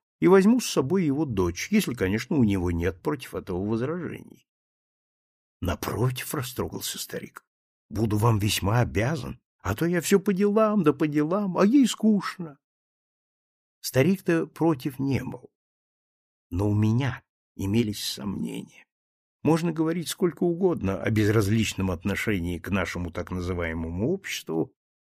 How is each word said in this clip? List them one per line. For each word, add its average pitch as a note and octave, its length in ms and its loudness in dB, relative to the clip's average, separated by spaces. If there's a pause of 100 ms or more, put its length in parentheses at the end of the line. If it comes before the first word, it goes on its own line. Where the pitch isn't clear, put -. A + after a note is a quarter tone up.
(200)
и E3 80 4
возьму G3 320 6
с - 100 -6
собой E3 340 0
его D3 200 0
дочь, F#2 460 -2
если, G3 240 0
конечно, G#2 420 -2
у B2 80 6
него F#2+ 260 2
нет F2 320 -2
против D3+ 320 -6
этого F#2 300 -6
возражений. A#2+ 840 -6 (1120)
"Напротив", - 760 -4
растрогался G2+ 640 -8
старик, - 460 -12 (440)
"буду G#2+ 300 0
вам A2 200 4
весьма G2+ 420 0
обязан, F#2+ 600 -2 (220)
а F2 120 -2
то D#3+ 120 -2
я F3 140 0
все G3 200 4
по G#3 120 0
делам, G#3 520 2
да D3 80 6
по D3+ 160 0
делам, E3+ 500 0
а F#3 80 6
ей B3+ 200 8
скучно". F3+ 720 0 (1200)
Старик-то E3 640 0
против D3+ 540 -2
не C3+ 240 0
был, - 260 -12 (1000)
но G2+ 200 0
у G#2 40 2
меня A#2 480 2 (340)
имелись G#2 480 -2
сомнения. - 800 -8 (560)
Можно D#3+ 300 2
говорить D#3+ 360 -2
сколько - 360 0
угодно E3 580 0
о A2 80 -2
безразличном G#2 800 2
отношении F2 720 -4
к - 100 -10
нашему F2 400 -2
так F2 220 -8
называемому F2 800 -4
обществу, E3 600 -4 (420)